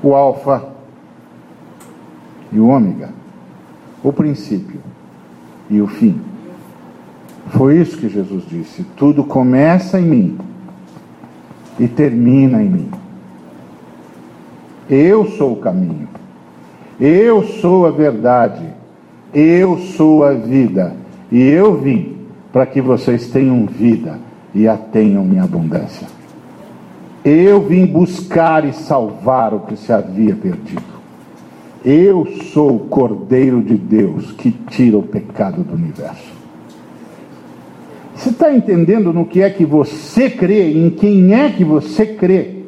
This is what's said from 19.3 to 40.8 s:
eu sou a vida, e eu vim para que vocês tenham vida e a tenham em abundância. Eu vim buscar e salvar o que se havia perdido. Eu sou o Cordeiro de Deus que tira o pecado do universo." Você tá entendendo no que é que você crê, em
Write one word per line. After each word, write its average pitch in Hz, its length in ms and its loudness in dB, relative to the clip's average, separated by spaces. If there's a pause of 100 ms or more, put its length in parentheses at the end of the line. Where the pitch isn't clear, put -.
eu 170 440 2
sou 156 460 2
a 139 100 2
vida, 113 600 0 (380)
e 123 100 4
eu 165 360 4
vim 131 400 -4 (340)
para 131 140 2
que 139 160 -4
vocês 123 460 0
tenham 127 380 2
vida 98 540 -2 (340)
e 107 140 2
a 107 100 0
tenham 101 480 0
em 92 140 2
abundância. 82 680 -4 (1160)
Eu 185 360 6
vim 180 240 2
buscar 160 800 0
e 135 80 -4
salvar 117 800 -2
o 98 80 -6
que 110 160 -12
se - 140 -8
havia 95 440 0
perdido. 90 460 -8 (1040)
Eu 170 400 4 (280)
sou 147 220 2
o 104 40 -4
Cordeiro 123 840 0
de 107 140 0
Deus 98 560 -2
que - 200 -2
tira 117 460 0
o 98 60 0
pecado 101 580 -6
do 175 140 -8
universo." - 580 -10 (1800)
Você - 160 -4
tá 302 220 0
entendendo 190 580 2
no 165 140 -2
que 185 160 0
é 196 80 2
que 185 160 0
você 151 640 0
crê, 185 420 0
em 165 200 2